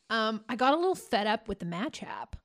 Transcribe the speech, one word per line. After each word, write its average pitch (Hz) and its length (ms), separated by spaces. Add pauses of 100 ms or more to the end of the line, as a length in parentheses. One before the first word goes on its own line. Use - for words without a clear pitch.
Um, 220 400
I 240 80
got 254 160
a 302 60
little 359 160
fed 208 320
up 220 220
with - 100
the 175 80
Match 175 360
app. - 320 (100)